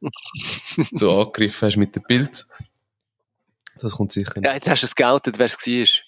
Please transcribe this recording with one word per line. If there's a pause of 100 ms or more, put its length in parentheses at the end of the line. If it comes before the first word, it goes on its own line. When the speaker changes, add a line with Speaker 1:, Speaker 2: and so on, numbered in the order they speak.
Speaker 1:
<laughs>
Speaker 2:
so
angegriffen
hast
mit
dem
Bild. (1300)
Das
kommt
sicher
Speaker 1:
Ja,
jetzt
hast
du
es
geoutet,
wer
es
war. (220)